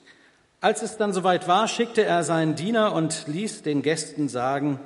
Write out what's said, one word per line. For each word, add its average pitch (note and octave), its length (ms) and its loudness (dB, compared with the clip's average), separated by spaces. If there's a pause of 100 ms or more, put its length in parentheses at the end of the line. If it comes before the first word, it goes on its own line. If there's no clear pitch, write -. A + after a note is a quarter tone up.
(600)
Als G#3+ 220 0
es A3+ 140 -8
dann G#3 160 0
soweit F3+ 380 2
war, G#3 180 4
schickte A3+ 380 0
er E3+ 180 2
seinen D#3+ 320 0
Diener G#3 380 2
und D#3+ 340 -2
ließ F#3+ 360 -6
den D3 180 0
Gästen D3+ 480 -2
sagen, C3+ 560 -2